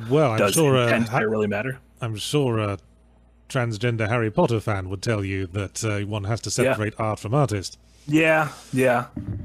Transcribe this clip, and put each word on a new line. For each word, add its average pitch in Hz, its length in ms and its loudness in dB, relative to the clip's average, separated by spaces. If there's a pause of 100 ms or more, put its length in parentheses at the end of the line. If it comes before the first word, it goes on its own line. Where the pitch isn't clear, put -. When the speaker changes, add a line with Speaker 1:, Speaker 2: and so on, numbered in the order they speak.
Speaker 1:
Well, 143 220 4
I'm 110 80 0
Speaker 2:
does 196 160 2
Speaker 1:
sure, 147 200 4
uh, 123 100 4
Speaker 2:
intent 117 240 2
Speaker 1:
ha-, 135 100 0
Speaker 2:
there 110 100 0
really 107 180 0
matter? 110 320 -4 (220)
Speaker 1:
I'm 113 160 -4
sure 127 420 0
a 101 200 -2 (680)
transgender 113 600 -2
Harry 113 220 0
Potter 123 280 2
fan 95 300 -4
would 92 140 -8
tell 107 200 0
you 98 240 -4
that, 95 380 -6
uh, 104 220 0
one 104 180 -4
has 113 160 -2
to - 80 -8 (120)
Speaker 2:
Yeah. 127 120 4
Speaker 1:
separate 107 260 -2
art 110 200 -2
from 107 160 -4
artist. 110 420 -2 (320)
Speaker 2:
Yeah, 156 400 4 (220)
yeah. 123 360 2 (380)